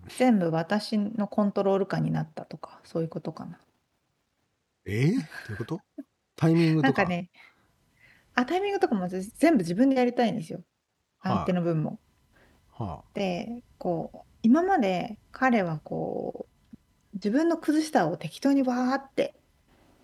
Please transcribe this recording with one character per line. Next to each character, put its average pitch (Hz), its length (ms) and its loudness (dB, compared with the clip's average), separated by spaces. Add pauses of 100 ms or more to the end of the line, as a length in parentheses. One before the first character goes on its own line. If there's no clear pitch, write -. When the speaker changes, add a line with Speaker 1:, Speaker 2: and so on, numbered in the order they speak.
(180)
Speaker 1:
全 247 220 4
部 170 100 2
私 170 480 -2
の 208 300 -4
コ - 160 0
ン 202 80 2
ト 202 100 0
ロ 196 140 2
ー - 40 2
ル 202 60 0
下 160 140 -2
に 156 100 0
な 156 120 -2
っ 156 120 -8
た - 120 -12
と - 120 -14
か、 - 260 -20
そ - 180 -6
う - 20 -2
い - 20 -4
う 160 40 -6
こ 170 100 -12
と 165 120 -8
か - 140 -12
な。 175 140 -16 (1300)
Speaker 2:
え 117 260 0
ー？ - 20 0
ど 254 60 -2 (300)
う - 20 -10
い - 20 -8
う 98 40 -8
こ 117 80 -8
と？ 165 160 -8 (540)
タ 165 140 2
イ 165 60 6
ミ 165 160 4
ン 160 60 2
グ 151 40 2
と 262 120 4
か？ 202 100 0
Speaker 1:
な - 20 0
ん - 0 -
か - 0 -
ね、 180 240 -4 (1040)
あ、 247 120 -2
タ 349 120 -2
イ 381 40 -2
ミ 403 80 -2
ン 403 40 -2
グ 392 60 -2
と 381 100 0
か 233 60 -2
も 180 120 -2
ぜ-、 185 140 -8 (160)
全 330 160 6
部 240 60 4
自 175 160 -2
分 262 140 4
で 269 80 2
や 247 80 2
り 240 80 0
た 247 120 2
い 190 80 0
ん - 40 -6
で 160 40 -6
す - 100 -12
よ。 180 120 -12 (560)
Speaker 2:
は 190 100 -4
い。 190 40 2
Speaker 1:
相 190 120 4
手 185 80 8
の 175 80 2
分 165 220 2
も。 - 160 -4 (720)
Speaker 2:
は 98 320 -8
あ。 - 0 - (100)
Speaker 1:
で、 202 500 -6 (140)
こ 170 380 -4
う、 - 40 -20 (220)
今 285 220 6
ま 381 160 2
で 190 400 -2 (120)
彼 240 300 2
は 165 220 -2
こ - 640 -6 (260)
う、 - 40 -20 (360)
自 202 160 -4
分 302 180 2
の 330 100 2
靴 311 260 0
下 202 240 2
を 170 100 -4
適 - 240 -12
当 277 120 4
に 277 100 4
わ 254 240 0
ー 262 80 0
っ 277 180 -8
て - 220 -2 (680)